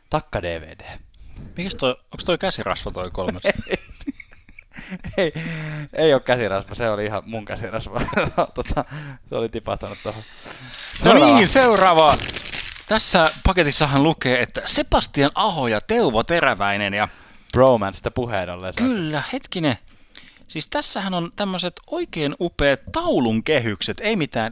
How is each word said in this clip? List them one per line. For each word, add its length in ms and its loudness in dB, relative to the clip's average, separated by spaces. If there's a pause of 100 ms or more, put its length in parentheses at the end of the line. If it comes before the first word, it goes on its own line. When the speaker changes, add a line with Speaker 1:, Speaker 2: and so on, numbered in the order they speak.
Speaker 1:
takka 320 -4
D 200 -6
V 20 -18 (160)
D. 20 -20 (760)
Speaker 2:
Mikäs 180 -4
toi, 200 0 (160)
onks 140 -12
toi 120 2
käsirasva 540 -4
toi 200 -8
kolmas? 360 -4
Speaker 1:
<laughs> 60 2 (1600)
Ei, 160 0 (600)
ei 200 4
oo 60 4
käsirasva, 560 -2
se 140 -2
oli 160 -2
ihan 200 -6
mun 200 -8
käsirasva. 560 -8 (260)
<laughs> 280 -2
Tota, 300 -4 (440)
se 60 -8
oli 140 -2
tipahtanut 540 -8
tohon. 200 -8
Speaker 2:
No 880 -2
Speaker 1:
Seuraava. 240 8
Speaker 2:
niin, 120 8
seuraava. 680 6 (720)
Tässä 440 2 (140)
paketissahan 580 4
lukee, 380 2
että 240 -4
Sebastian 720 2
Aho 320 0
ja 140 0
Teuvo 420 2
Teräväinen 720 0
ja 140 0 (440)
Speaker 1:
Bromance, 460 4
sitä 140 -6
puheen 380 -4
ollen. 280 -10
Speaker 2:
Kyllä, 460 -2 (100)
hetkinen. 420 -2 (720)
Siis 200 -8
tässähän 460 -4
on 220 -4
tämmöset 520 -4
oikein 520 -4
upeat 400 2 (120)
taulun 520 0
kehykset, 560 -2
ei 160 -2
mitään 360 -2